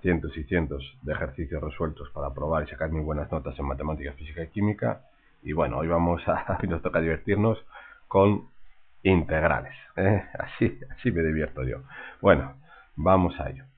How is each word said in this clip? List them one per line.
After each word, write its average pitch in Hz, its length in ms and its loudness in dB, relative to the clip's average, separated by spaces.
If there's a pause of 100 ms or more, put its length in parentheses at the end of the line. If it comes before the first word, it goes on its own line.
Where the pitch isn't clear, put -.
cientos 78 340 2
y 80 80 -6
cientos 71 400 0 (180)
de 73 120 -4
ejercicios 76 480 -6
resueltos 78 480 -6
para 71 240 -6
probar 76 300 -2
y - 60 -12
sacar 80 200 -6
muy 80 100 -2
buenas 73 320 -4
notas 71 260 -6
en 73 60 -4
matemáticas, 71 520 -6
física 78 260 -12
y 82 60 -10
química. 104 520 0 (420)
Y 76 120 -6
bueno, 69 240 0
hoy 82 100 -2
vamos 85 400 2
a, 82 300 -2
<laughs> - 40 -4
hoy 92 60 -2
nos 85 140 -2
toca 85 180 0
divertirnos 101 580 2 (500)
con 98 400 4 (540)
integrales, 78 720 2 (220)
¿eh? 98 260 4 (160)
Así, - 400 -2 (120)
así - 200 -2
me 82 120 0
divierto 78 400 -2
yo. 65 160 -4 (420)
Bueno, 76 320 6 (440)
vamos 87 440 4
a 69 80 -4
ello. - 160 -12 (140)